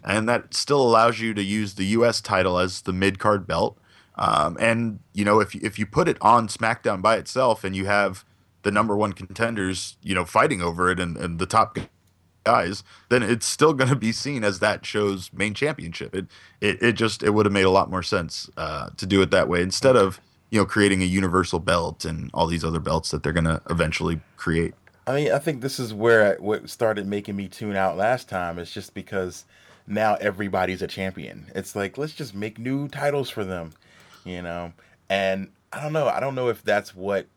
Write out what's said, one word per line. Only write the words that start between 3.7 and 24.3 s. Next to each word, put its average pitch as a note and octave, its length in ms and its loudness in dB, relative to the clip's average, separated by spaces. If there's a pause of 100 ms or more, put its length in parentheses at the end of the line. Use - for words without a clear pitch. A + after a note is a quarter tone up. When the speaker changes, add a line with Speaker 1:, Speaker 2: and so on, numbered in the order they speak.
Speaker 1:
Um, D#2 420 0
and, A2+ 400 0 (140)
you G2+ 100 -2
know, G#2 160 6
if, G#2 160 -2
if G#2 240 -6
you B2+ 60 -2
put E3 240 0
it - 100 -2
on A2+ 300 4
SmackDown A2+ 520 -2
by G#2+ 140 4
itself A#2 480 0
and F#2+ 140 -4
you F#2+ 80 -2
have G2+ 400 0 (380)
the G2+ 80 2
number G#2 260 2
one G#2 160 0
contenders, F#2+ 920 -4
you F#2+ 100 -4
know, G2 120 0
fighting A2 360 2
over F2 300 0
it F2+ 80 -2
and, F2 160 -4
and E2+ 240 -6
the F#2 60 0
top - 320 2 (680)
guys, G#2 400 0 (240)
then B2 160 4
it's A2 220 0
still - 280 2
gonna C3 220 2
be A2+ 160 -2
seen C3 320 -6
as G2+ 160 0
that G#2 260 0
show's G2+ 460 -2
main G2+ 220 -4
championship. C3+ 600 -6
It, F#2+ 120 -6 (340)
it, G2+ 240 0
it A#2 100 4
just, G#2+ 300 -2
it G#2 60 4
would G#2 160 4
have G2+ 80 2
made G2 120 4
a F#2+ 40 6
lot F#2+ 200 4
more F2+ 140 -4
sense, - 540 -4
uh, D#2 400 -8
to - 80 -8
do F#2+ 160 4
it F2+ 100 4
that F2+ 160 4
way F2 140 0
instead A2 340 4
of G2 240 4 (340)
you A2 60 4
know, G2 80 4
creating G2 340 4
a F#2 40 2
universal F2+ 540 2
belt E2+ 460 -2
and D#2+ 260 -6
all E2 140 0
these E2 180 -2
other E2 160 -2
belts D2+ 300 -2
that C#2+ 140 -4
they're D#2+ 100 -2
gonna D#2+ 260 0 (120)
eventually E2 500 -2 (160)